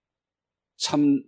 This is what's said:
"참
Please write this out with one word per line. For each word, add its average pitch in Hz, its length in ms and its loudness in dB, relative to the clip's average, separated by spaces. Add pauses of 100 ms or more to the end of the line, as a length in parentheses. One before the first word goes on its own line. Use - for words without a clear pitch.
(760)
"참 143 520 0